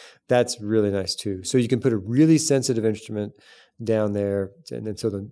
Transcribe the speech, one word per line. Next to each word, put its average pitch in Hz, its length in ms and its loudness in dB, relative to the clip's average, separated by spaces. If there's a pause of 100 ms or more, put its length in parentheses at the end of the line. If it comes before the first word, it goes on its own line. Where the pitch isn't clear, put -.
(280)
that's 123 320 2
really 104 300 2
nice 98 240 -4
too. 95 300 -8
So - 120 -2
you 120 120 4
can 120 120 0
put 120 120 2
a 110 40 0
really 131 420 4
sensitive 131 460 0
instrument 107 480 -4 (520)
down 107 300 0
there, 98 360 -2 (200)
and - 160 -8
then 104 100 -8
so 113 140 -2
the, 101 220 -8